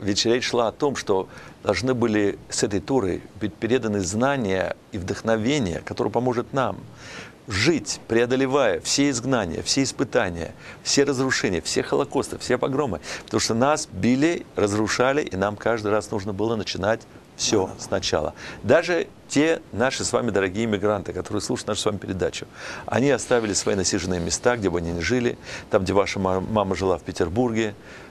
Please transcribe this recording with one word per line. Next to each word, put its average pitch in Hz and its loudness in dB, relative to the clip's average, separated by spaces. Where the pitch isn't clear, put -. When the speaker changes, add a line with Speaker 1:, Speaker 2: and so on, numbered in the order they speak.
Speaker 1:
ведь 98 0
речь 120 4
шла 120 2
о 101 -2
том, 143 0
что 95 0
должны 107 2
были 107 2
с - -4
этой 98 0
Торой 95 0
быть 104 -4
переданы 110 0
знания 98 0
и 107 -6
вдохновение, 107 0
которое 117 -2
поможет 120 0
нам 123 0
жить, 117 0
преодолевая 123 2
все 143 2
изгнания, 117 0
все - 0
испытания, 107 -2
все - 4
разрушения, 127 0
все - -2
холокосты, 139 -2
все 123 0
погромы. 131 -2
Потому 110 0
что 110 0
нас 143 2
били, 127 2
разрушали, 107 2
и - -6
нам 101 0
каждый 110 0
раз 107 0
нужно 104 -4
было 110 0
начинать 101 0
все 98 2
Speaker 2:
Да, - -8
да. - -14
Speaker 1:
сначала. 87 -2
Даже 165 2
те 147 2
наши 113 0
с - -4
вами 120 2
дорогие 98 2
иммигранты, 104 0
которые 90 -4
слушают - -4
нашу 104 -2
с - -2
вами 104 -2
передачу, 90 -4
они 127 2
оставили 113 2
свои 107 0
насиженные 92 0
места, 85 0
где 98 2
бы 85 0
они 85 -2
ни 85 -4
жили, 120 0
там, 101 2
где 92 0
ваша 98 2
ма-, 92 2
мама 98 0
жила 90 2
в 82 -6
Петербурге, 107 0